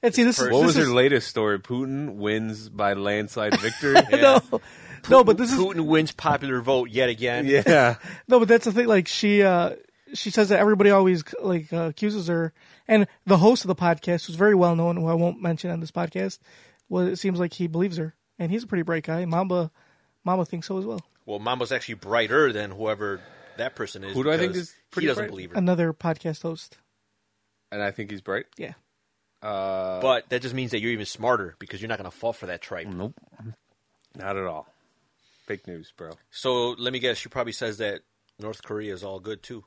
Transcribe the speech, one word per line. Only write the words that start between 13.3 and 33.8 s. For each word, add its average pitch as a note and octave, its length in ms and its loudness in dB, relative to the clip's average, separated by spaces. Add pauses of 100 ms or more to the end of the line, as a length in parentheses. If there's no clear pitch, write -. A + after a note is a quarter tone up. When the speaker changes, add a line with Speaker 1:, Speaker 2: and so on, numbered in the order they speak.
Speaker 1:
host A3 260 6
of F#3+ 60 -4
the F#3 60 0
podcast, E3+ 520 -2
who's E3 80 -12
very G3+ 200 4
well F3 200 4
known, E3+ 220 0
who E3 100 -2
I E3 80 0
won't F3 260 -2
mention E3+ 300 -4
on E3+ 80 -6
this E3 120 -10
podcast, F#3 460 -6 (500)
well, F3+ 200 0
it F#3 80 -2
seems F3+ 240 -4
like F3 140 -4
he F3+ 140 -6
believes E3+ 300 -4
her, D#3+ 160 -8 (240)
and E3+ 140 -4
he's A3+ 120 -4
a A3 40 -18
pretty F3 160 -2
bright E3 200 -4
guy. E3 220 -4
Mamba, F3 460 -2 (540)
Mamba F#3 200 0
thinks E3+ 220 -10
so F#3+ 100 -6
as F#3+ 80 -6
well. A3 160 -10 (240)
Speaker 2:
Well, G#2 140 -8
Mamba's B2 320 -4
actually B2 240 -6
brighter A#2 580 2
than G#2 180 -6
whoever G2+ 500 -6 (360)
that A#2+ 180 -8
person G2 280 -10
is G2 100 -12
Speaker 3:
Who B2+ 100 -4
do D3+ 80 0
I D#3+ 60 0
think F3+ 160 -2
Speaker 2:
because F3 160 -8
Speaker 3:
is - 60 -20 (160)
pretty F3+ 140 -4
Speaker 2:
he - 40 2
doesn't C3+ 120 -2
Speaker 3:
bright? G#3 100 -8
Speaker 2:
believe F#3+ 200 -14
her. - 60 -6
Speaker 1:
Another F3 360 0
podcast D#3+ 500 -6
host. - 340 -12 (960)
Speaker 3:
And G#2 100 -8
I G2+ 100 -2
think G2+ 200 -12
he's G2 100 -12
bright? G2+ 240 -6 (120)
Speaker 1:
Yeah. E3 160 -14 (680)
Speaker 3:
Uh, F#2+ 600 -6
Speaker 2:
But B2+ 280 -2
that B2 140 -4
just B2 100 -8
means B2+ 180 -6
that A#2 100 -4
you're A#2 100 -4
even G#2+ 160 -6
smarter A2 500 -4
because F#2+ 240 -16
you're A2+ 80 -12
not A2 80 -6
gonna F#2 140 -14
fall A#2 220 -6
for - 140 -14
that F2 140 -10
tripe. F2+ 260 -12
Speaker 3:
Nope. G2 260 -10 (1040)